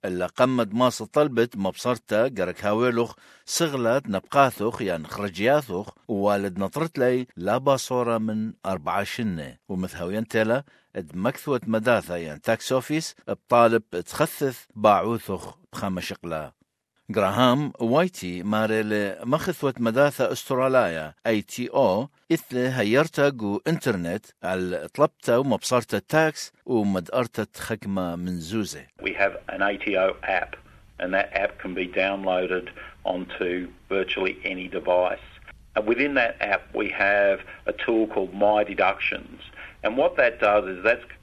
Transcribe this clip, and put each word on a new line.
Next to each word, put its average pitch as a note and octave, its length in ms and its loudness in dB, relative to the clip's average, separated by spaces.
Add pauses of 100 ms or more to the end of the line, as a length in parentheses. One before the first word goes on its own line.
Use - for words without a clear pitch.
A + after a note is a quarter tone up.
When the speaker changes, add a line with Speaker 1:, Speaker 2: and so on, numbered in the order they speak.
Speaker 1:
إلا F2+ 200 -2
قمد B2 460 2
ماس A#2+ 300 2
طلبت B2 540 2
مبصرتا G#2+ 640 0
قرك G2 420 -2
هاويلوخ A#2 500 2 (300)
صغلت C#3 600 0
نبقاثوخ A#2 760 2
يعني E2+ 260 -4
خرجياثوخ G#2 840 0 (180)
ووالد G2+ 520 0
نطرت C#3+ 400 -4
لي B2+ 360 2
لا G2 220 0
باصورة B2 600 2
من A2 360 -2 (120)
أربعة F#2+ 380 -2
شنة E2 540 -6 (120)
ومثهو F#2 400 -6
ينتلا A2+ 540 0 (320)
اد D#2 200 -10
مكثوة A#2+ 520 -2
مداثة A2 480 2
يعني D#2 240 -8
تاكس - 320 -2
أوفيس D3 440 -2 (120)
بطالب A#2 640 4
تخثث C3 760 -2 (100)
باعوثوخ G#2 800 2 (180)
بخمشقلا. E2+ 760 -6 (580)
جراهام A#2+ 680 2
وايتي A#2 640 0
ماري A2 400 0
لمخثوة A2+ 960 -2
مداثة B2 520 2
أستراليا A#2+ 840 0 (140)
أي A2 140 2
تي - 260 -8
أو G#2 420 2 (220)
إثل D#3+ 260 -2
هيرتا B2+ 720 2
جو G#2 380 -2
إنترنت G2+ 580 -2 (180)
على F2+ 440 -4
طلبتا C#3 500 2
ومبصرتا B2 640 0
تاكس - 520 0 (140)
ومدقرتا G#2+ 840 0 (100)
خكمة G2 580 -4
من F2+ 240 -6
زوزة. F2 460 -6 (160)
Speaker 2:
We G2 120 -4
have G2 240 0 (120)
an F#2+ 120 -4
A G2+ 160 0
T G2 200 -2
O F#2 260 2
app F#2 320 -2 (440)
and F2+ 140 -4
that G2 200 0
app - 260 -2
can F#2 140 -8
be F#2 140 -4
downloaded F#2 840 -2 (360)
onto F#2 640 -4 (200)
virtually F#2+ 540 -2
any F#2 240 -6
device. F2+ 600 0 (500)
And G#2+ 80 0
within C3 300 0
that A#2 260 2
app G2+ 340 -2
we G#2 140 -2
have G2+ 500 4 (280)
a - 60 -4 (120)
tool A2+ 220 2
called F#2+ 260 -4
My G#2 320 4
Deductions. - 720 -2 (440)
And A2 120 -2
what E3+ 220 2
that A#2+ 240 2
does G#2 320 4
is F2+ 160 -10
that - 120 2 (220)